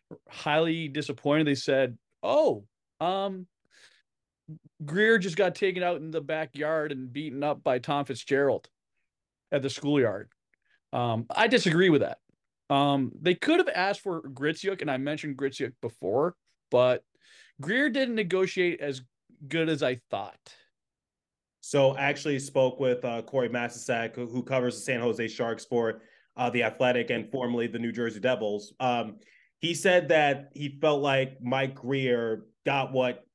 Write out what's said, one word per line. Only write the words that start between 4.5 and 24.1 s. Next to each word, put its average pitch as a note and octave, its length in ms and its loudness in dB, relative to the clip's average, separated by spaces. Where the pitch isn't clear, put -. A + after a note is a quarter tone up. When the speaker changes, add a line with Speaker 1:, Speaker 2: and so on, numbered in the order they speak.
Speaker 1:
Greer G#3+ 340 4
just F3+ 180 -2
got F#3 180 4
taken F#3 280 -2
out F3 140 0
in D#3+ 140 -10
the D#3+ 100 -4
backyard D3+ 720 -4
and C3 200 -10
beaten C#3 300 -6
up C#3+ 200 -2
by B2+ 180 0
Tom C#3+ 240 -2
Fitzgerald C3+ 640 0
at C#3+ 100 0
the C3 80 -2
schoolyard." B2+ 640 0
Um, A#2 360 -2
I A#3 200 2
disagree F#3 420 4
with C#3 120 6
that. - 160 -2
Um, C#3 500 2
they F3+ 140 2
could D#4+ 240 2
have F4 100 2
asked F#3+ 320 0
for F3 220 -6
Gritsuk, D3+ 580 -4
and D#3+ 100 -2
I C3 60 0
mentioned C#3+ 400 -6
Gritsuk C3 360 -4
before, A#2+ 540 -2
but B2+ 340 4
Greer A#3+ 300 0
didn't B3 240 0
negotiate F#3 680 0
as C#3 220 -6
good D#3+ 200 0
as D3+ 140 0
I B2+ 180 0
thought. - 440 -10
Speaker 2:
So C3+ 320 4
I C#3 100 -4
actually C#3+ 360 0
spoke C3 400 0
with, B2+ 260 0
uh, A#2 180 -4
Corey B2 260 -2
Masisak, A#2 640 -4